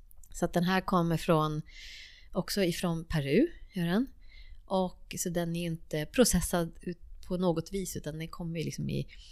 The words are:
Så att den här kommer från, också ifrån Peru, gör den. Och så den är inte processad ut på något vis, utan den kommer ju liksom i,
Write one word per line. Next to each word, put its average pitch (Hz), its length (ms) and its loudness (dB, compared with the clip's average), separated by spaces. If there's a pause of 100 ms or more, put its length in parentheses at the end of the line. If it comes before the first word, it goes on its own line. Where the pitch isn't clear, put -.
(340)
Så - 100 0
att 170 80 0
den 175 120 4
här 185 160 4
kommer 170 360 2
från, 156 460 2 (680)
också 196 320 0
ifrån 170 400 0
Peru, 160 420 4 (260)
gör 175 140 -2
den. 208 200 2 (580)
Och - 540 -2
så - 100 -4
den 170 280 0
är 170 100 -2
inte 160 400 -2
processad 175 720 4
ut 175 180 -8 (300)
på 180 80 0
något 170 360 2
vis, 190 240 -4
utan 151 220 -6
den 160 100 -6
kommer 170 300 -6
ju 151 60 -2
liksom 139 260 -4
i, 139 180 -2 (240)